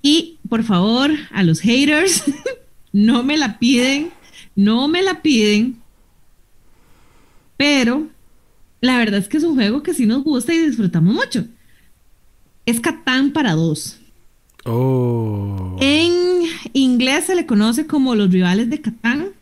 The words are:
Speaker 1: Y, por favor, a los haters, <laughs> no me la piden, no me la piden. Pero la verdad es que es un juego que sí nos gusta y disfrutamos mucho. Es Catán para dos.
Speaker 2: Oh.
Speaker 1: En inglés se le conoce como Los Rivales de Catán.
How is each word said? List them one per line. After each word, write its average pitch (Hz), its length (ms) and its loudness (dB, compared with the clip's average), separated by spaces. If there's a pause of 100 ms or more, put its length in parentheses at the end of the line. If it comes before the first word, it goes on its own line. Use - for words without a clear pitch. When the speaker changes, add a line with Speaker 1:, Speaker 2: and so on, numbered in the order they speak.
Speaker 1:
Y, 311 360 0 (100)
por 226 140 -2
favor, 226 480 2 (220)
a 196 100 0
los 160 180 2
haters, 294 600 2 (360)
<laughs> - 340 -20
no 226 320 2
me 294 120 0
la 254 220 -2
piden, 269 520 0 (460)
no 220 320 2
me 349 140 0
la 381 200 -2
piden. 226 540 2 (1800)
Pero 277 500 0 (760)
la 254 180 0
verdad 214 220 0
es 185 80 -6
que 311 100 -2
es 302 60 0
un 330 120 0
juego 240 260 0
que 339 120 -4
sí 240 120 0
nos 254 160 0
gusta 302 320 -2
y 330 40 2
disfrutamos 208 560 0
mucho. 440 300 -4 (1200)
Es 233 160 -2
Catán 277 520 -2
para 277 220 0
dos. 160 420 -2 (680)
Speaker 2:
Oh. 113 1160 -2
Speaker 1:
En 349 600 2 (300)
inglés 254 540 2
se 381 80 0
le 339 120 0
conoce 233 400 0
como 262 280 0
Los 202 160 2
Rivales 185 400 2
de 302 100 -4
Catán. 277 480 -4 (140)